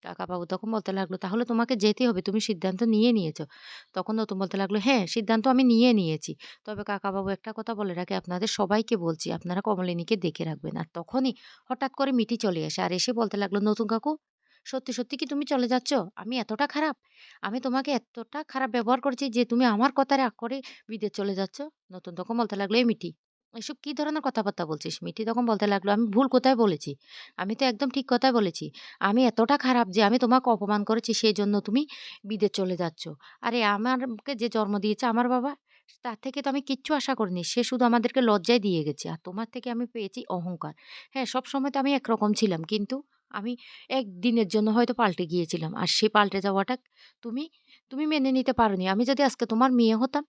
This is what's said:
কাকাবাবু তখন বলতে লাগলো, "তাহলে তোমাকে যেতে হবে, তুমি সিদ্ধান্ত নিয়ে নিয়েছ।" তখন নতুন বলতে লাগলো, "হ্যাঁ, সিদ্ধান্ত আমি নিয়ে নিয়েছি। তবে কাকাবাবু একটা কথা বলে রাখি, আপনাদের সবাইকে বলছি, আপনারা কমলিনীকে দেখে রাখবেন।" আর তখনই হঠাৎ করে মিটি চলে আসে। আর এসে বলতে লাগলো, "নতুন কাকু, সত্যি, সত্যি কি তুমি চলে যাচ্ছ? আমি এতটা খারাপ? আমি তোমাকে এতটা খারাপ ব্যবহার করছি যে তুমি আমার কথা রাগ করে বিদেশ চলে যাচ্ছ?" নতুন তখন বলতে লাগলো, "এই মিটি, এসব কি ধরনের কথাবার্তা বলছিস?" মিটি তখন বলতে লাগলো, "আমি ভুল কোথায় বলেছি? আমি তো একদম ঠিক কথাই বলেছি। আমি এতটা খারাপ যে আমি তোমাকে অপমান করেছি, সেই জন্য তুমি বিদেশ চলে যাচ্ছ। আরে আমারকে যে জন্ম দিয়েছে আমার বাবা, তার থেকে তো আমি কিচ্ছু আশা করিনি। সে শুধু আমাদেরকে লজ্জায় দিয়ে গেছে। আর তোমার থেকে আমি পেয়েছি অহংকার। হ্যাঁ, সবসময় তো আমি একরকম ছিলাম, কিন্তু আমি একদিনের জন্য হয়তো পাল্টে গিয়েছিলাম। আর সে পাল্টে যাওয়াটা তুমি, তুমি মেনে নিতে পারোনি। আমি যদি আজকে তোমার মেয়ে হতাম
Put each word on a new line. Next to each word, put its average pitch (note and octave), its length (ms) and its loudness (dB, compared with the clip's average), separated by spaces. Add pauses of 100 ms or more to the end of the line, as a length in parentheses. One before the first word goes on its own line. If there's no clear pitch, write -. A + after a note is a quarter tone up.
কাকাবাবু F3 420 -6
তখন F#3 260 -4
বলতে G#3+ 220 -2
লাগলো, F#3+ 240 -4
"তাহলে G3+ 280 -2
তোমাকে A#3 300 0
যেতে G#3 280 2
হবে, G#3+ 180 2
তুমি G3 200 -2
সিদ্ধান্ত F#3+ 420 -2
নিয়ে A3+ 300 4
নিয়েছ।" E3+ 260 0 (540)
তখন F#3+ 220 -4
নতুন G#3+ 240 -2
বলতে F#3+ 180 -4
লাগলো, G3 220 0
"হ্যাঁ, A3+ 280 2
সিদ্ধান্ত A3+ 400 0
আমি C4 160 6
নিয়ে A#3+ 300 6
নিয়েছি। D#3+ 380 0 (320)
তবে G#3 200 -10
কাকাবাবু G3 460 -4
একটা G3 240 -6
কথা A3 220 -8
বলে G3 180 -4
রাখি, F3+ 200 -6
আপনাদের F3+ 360 -4
সবাইকে G#3+ 480 0
বলছি, E3 340 -2
আপনারা F3+ 300 -4
কমলিনীকে F3+ 560 -2
দেখে E3+ 280 -4
রাখবেন।" D#3 320 -6
আর E3 160 -6
তখনই B3 380 -2 (340)
হঠাৎ B3+ 280 -6
করে C#4 180 0
মিটি A#3+ 260 2
চলে F3+ 260 0
আসে। D#3 180 -6
আর F3 100 0
এসে F3+ 220 -2
বলতে G#3+ 240 -2
লাগলো, G3+ 240 0
"নতুন G#3+ 260 0
কাকু, A3+ 240 -2 (540)
সত্যি, C4 280 -8
সত্যি B3 240 -6
কি D#4+ 80 -4
তুমি C#4+ 200 -4
চলে B3+ 220 0
যাচ্ছ? B3+ 240 0 (240)
আমি A3 220 -8
এতটা A3 300 -2
খারাপ? D4 280 -2 (460)
আমি G3+ 180 -6
তোমাকে C4 320 -2
এতটা A#3 520 -6
খারাপ C4 280 -4
ব্যবহার A#3+ 300 2
করছি C#4 280 -2
যে A#3+ 160 2
তুমি A#3+ 200 2
আমার A#3 280 4
কথা C#4 240 2
রাগ C4 200 2
করে A#3 200 -6 (280)
বিদেশ G#3 260 -6
চলে G3 240 -4
যাচ্ছ?" F#3+ 220 -4 (340)
নতুন F#3 240 -14
তখন F#3 220 -6
বলতে A3 180 -2
লাগলো, G3 220 0
"এই B3 80 6
মিটি, G#3 240 -2 (440)
এসব A3+ 260 -12
কি D4 140 -10
ধরনের D4+ 300 -2
কথাবার্তা G#3+ 420 -2
বলছিস?" D#3 360 -8
মিটি E3+ 240 -10
তখন A#3 200 -2
বলতে G#3 220 2
লাগলো, G3 240 0
"আমি A3 160 2
ভুল A3+ 200 4
কোথায় B3+ 280 4
বলেছি? G3 360 2 (460)
আমি F#3+ 180 -2
তো B3 100 -2
একদম B3+ 240 0
ঠিক C4 180 -4
কথাই B3 260 4
বলেছি। G3 320 2 (340)
আমি G#3 260 2
এতটা A#3 320 4
খারাপ B3 320 2
যে F#3 140 2
আমি G#3+ 160 6
তোমাকে B3+ 300 4
অপমান G#3 340 2
করেছি, A3+ 300 0
সেই G#3+ 200 2
জন্য G#3 280 0
তুমি G#3+ 200 0 (420)
বিদেশ G#3 280 -2
চলে F#3 260 -2
যাচ্ছ। E3+ 260 -6 (380)
আরে A#3 240 -2
আমারকে A#3+ 680 -2
যে A3+ 140 -4
জন্ম G#3+ 300 0
দিয়েছে G#3 260 -2
আমার A#3+ 240 2
বাবা, B3+ 220 0 (500)
তার A3+ 160 -8
থেকে C4+ 240 -8
তো - 80 -4
আমি C4+ 120 -2
কিচ্ছু C4+ 320 -6
আশা C4+ 220 -2
করিনি। F3+ 280 -2
সে - 200 -2
শুধু B3 220 0
আমাদেরকে A#3+ 360 2
লজ্জায় A3 400 4
দিয়ে F#3 220 0
গেছে। D3 260 -6
আর E3 140 -8
তোমার G3 260 -8
থেকে - 220 -12
আমি A#3+ 160 -4
পেয়েছি A3 320 -10 (100)
অহংকার। E3+ 440 -6 (360)
হ্যাঁ, C4 160 -4
সবসময় C4+ 460 -2
তো - 80 -2
আমি C4+ 140 2
একরকম A3 400 0
ছিলাম, F#3 300 2
কিন্তু G#3 320 -2 (360)
আমি G#3 200 -6 (380)
একদিনের A3+ 580 0
জন্য G#3+ 240 2
হয়তো A#3+ 220 2
পাল্টে F#3+ 320 0
গিয়েছিলাম। E3 500 -2
আর F3 120 -2
সে - 220 2
পাল্টে G3+ 320 4
যাওয়াটা G3 340 0 (460)
তুমি, A#3+ 220 -6 (480)
তুমি C4 140 -4
মেনে D4 260 2
নিতে C4 220 2
পারোনি। G3 340 2
আমি G3 180 2
যদি C4+ 180 2
আজকে A#3+ 220 2
তোমার A#3+ 260 4
মেয়ে A#3 240 6
হতাম C4 340 0